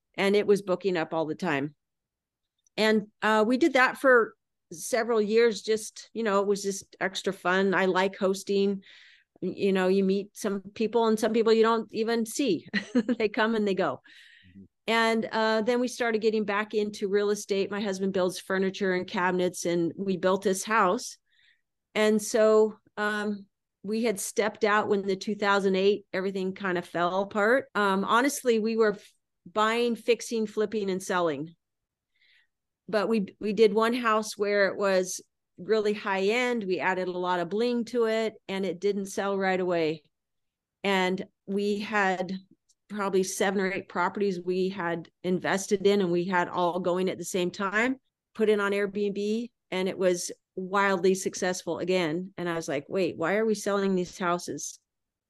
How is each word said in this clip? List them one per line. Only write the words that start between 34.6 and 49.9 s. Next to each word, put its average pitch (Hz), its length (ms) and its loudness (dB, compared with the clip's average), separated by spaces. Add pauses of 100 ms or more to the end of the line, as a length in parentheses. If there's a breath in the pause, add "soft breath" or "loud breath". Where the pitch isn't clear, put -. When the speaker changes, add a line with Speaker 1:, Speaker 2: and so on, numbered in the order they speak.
Speaker 1:
it - 60 -6
was 185 460 0 (380)
really 214 340 0
high 196 300 -2
end. 240 400 0
We 180 160 -2
added 185 280 0
a 180 40 -4
lot 180 280 -2
of 170 100 -4
bling 233 360 -2
to 233 200 0
it, 220 280 -2 (140)
and 190 180 -4
it 180 160 -6
didn't 196 240 -2
sell 202 320 -4
right 190 220 0
away. 170 420 0 (800)
And 185 400 0 (220)
we 202 320 -2
had 202 560 0 (560)
probably 196 320 0
seven 196 400 0
or 190 100 0
eight 190 160 -8
properties 190 560 -2
we 185 260 -2
had 170 400 -6 (140)
invested 185 640 0
in, 202 160 4
and 175 100 0
we 175 140 0
had 180 240 0
all 175 300 0
going 185 280 0
at 156 120 -4
the 175 40 -8
same 180 280 -2
time, 214 460 -2 (360)
put 220 160 0
in 214 100 4
on 202 120 0
Airbnb, 202 800 -2 (180)
and 185 180 -2
it 185 100 -6